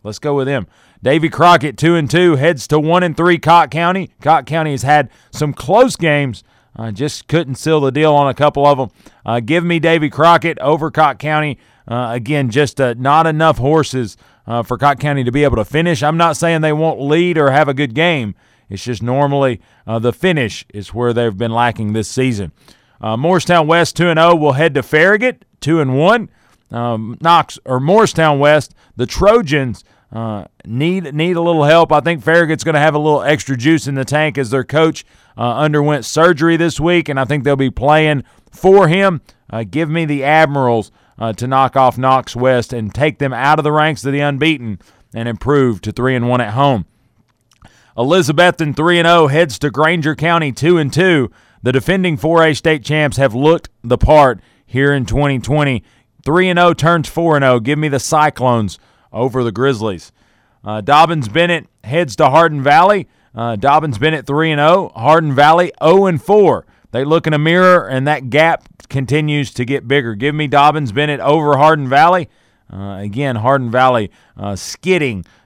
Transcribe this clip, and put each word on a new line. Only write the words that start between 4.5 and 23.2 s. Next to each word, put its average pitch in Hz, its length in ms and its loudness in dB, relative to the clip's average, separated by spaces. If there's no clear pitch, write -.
has 135 100 -6
had 143 280 2
some 143 220 -4
close 208 420 0
games. 143 480 -2
Uh, 113 160 -10
just 131 360 -8
couldn't 151 280 -2
seal 156 240 0
the 135 120 0
deal 151 220 2
on 143 140 2
a 127 60 -2
couple 143 320 0
of 143 140 4
'em. 123 100 -6
Uh, 117 140 -2
give 156 240 -2
me 170 160 -2
Davy 160 300 0
Crockett 165 500 2
over 151 320 -2
Cott 147 280 0
County. 151 400 -4
Uh, 120 240 -6
again, 127 380 -4
just, 139 320 -2
uh, 120 160 0
not 147 300 2
enough 156 320 0
horses, 131 580 -2
uh, 117 160 -4
for 117 140 -6
Cott 143 220 0
County 139 240 -2
to 120 80 -2
be 143 120 0
able 127 120 2
to 107 100 -2
finish. 160 380 -2
I'm 156 140 -2
not 165 180 2
saying 165 260 -2
they 156 120 0
won't 156 260 -2
lead 160 380 0
or 139 140 2
have 143 180 2
a 139 40 -4
good 131 200 -4
game. 143 420 -2
It's 98 160 -12
just 117 180 -8
normally, 135 600 -2
uh, 113 140 -6
the 117 120 0
finish 151 640 -4
is 101 200 -14
where 120 200 -2
they've 113 240 -2
been 113 140 -4
lacking 113 420 -2
this 110 160 -4
season. 113 420 -4
Uh, 110 160 -6
Morristown 165 520 0